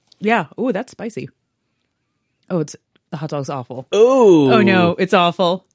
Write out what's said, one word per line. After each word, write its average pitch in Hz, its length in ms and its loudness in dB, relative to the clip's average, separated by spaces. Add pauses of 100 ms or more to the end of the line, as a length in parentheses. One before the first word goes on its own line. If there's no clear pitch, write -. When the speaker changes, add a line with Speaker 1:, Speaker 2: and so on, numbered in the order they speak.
(180)
Speaker 1:
Yeah. 208 280 -2 (140)
Ooh, 247 120 -2
that's 202 180 -8
spicy. 214 380 -14 (1200)
Oh, 185 100 -4
it's, 151 140 -8 (360)
the 170 60 -10
hot 147 140 -10
dog's 143 180 -8
awful. 131 460 -12
Speaker 2:
Ooh. 202 580 4
Speaker 1:
Oh, 220 80 4
no, 185 380 2
it's 185 160 -2
awful. 180 500 0 (100)